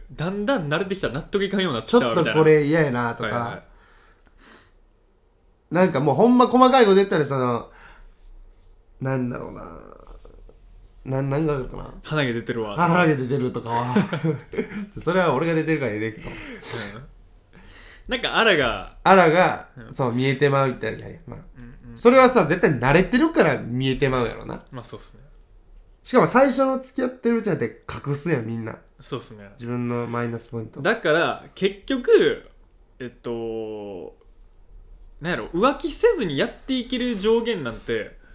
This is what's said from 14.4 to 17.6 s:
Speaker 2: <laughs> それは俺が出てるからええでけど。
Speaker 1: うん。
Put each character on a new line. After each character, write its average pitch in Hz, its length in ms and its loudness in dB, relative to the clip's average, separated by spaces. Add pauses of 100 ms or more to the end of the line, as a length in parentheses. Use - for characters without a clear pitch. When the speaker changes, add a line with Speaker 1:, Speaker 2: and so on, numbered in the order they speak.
Speaker 2:
<laughs> 202 520 -8
そ 165 160 -4
れ 185 60 2
は 170 140 2
俺 147 140 0
が 165 60 0
出 160 100 0
て 156 100 0
る 151 60 -2
か 131 80 -4
ら 104 40 -4
え 104 60 -4
え - 20 -4
で 110 140 -4
け - 80 -18
ど。 - 80 -14
Speaker 1:
う - 40 -14
ん。 339 40 -16 (1700)